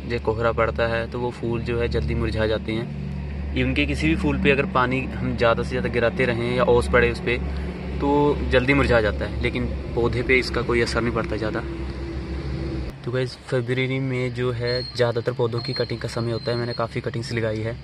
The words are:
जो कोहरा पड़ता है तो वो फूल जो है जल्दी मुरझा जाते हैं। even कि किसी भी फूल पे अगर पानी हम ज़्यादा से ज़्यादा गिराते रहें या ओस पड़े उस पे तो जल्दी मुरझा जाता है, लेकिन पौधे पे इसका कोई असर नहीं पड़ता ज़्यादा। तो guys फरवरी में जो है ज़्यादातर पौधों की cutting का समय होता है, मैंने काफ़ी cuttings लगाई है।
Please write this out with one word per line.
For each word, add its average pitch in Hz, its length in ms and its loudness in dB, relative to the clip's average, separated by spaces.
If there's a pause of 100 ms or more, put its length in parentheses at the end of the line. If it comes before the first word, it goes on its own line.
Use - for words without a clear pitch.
जो 120 160 -4
कोहरा 113 320 0
पड़ता 117 340 0
है 117 240 0
तो 123 100 -6
वो 123 100 -2
फूल 117 320 -4
जो 117 180 -2
है 120 80 0
जल्दी 117 260 0
मुरझा 110 320 0
जाते 110 260 -2
हैं। - 800 -6
even 131 220 2
कि 147 100 2
किसी 143 220 0
भी 160 80 4
फूल 139 260 0
पे 143 80 6
अगर 135 220 4
पानी 127 300 2
हम 123 340 -2
ज़्यादा 117 260 4
से - 60 -2
ज़्यादा 123 200 -2
गिराते 117 380 2
रहें 120 300 0
या 123 80 4
ओस 120 260 6
पड़े 120 220 6
उस - 80 -6
पे 120 160 0 (640)
तो 143 360 4 (140)
जल्दी 127 240 4
मुरझा 120 260 6
जाता 104 240 0
है, 107 180 -4
लेकिन 120 240 0 (280)
पौधे 120 280 0
पे 127 160 4
इसका 120 240 0
कोई 117 180 2
असर 117 220 2
नहीं 117 120 0
पड़ता 110 220 0
ज़्यादा। 107 260 -2 (1400)
तो 120 80 -4
guys 127 240 -2 (100)
फरवरी 127 540 0
में 127 340 -2
जो 123 180 0
है 120 340 -2
ज़्यादातर 120 480 2
पौधों 117 260 0
की 127 140 -6
cutting 117 260 -2
का 120 80 -4
समय 117 240 -2
होता 113 180 -2
है, 120 80 0
मैंने 120 160 -2
काफ़ी 117 260 -2
cuttings 117 320 -6
लगाई 110 280 0
है। 113 240 -4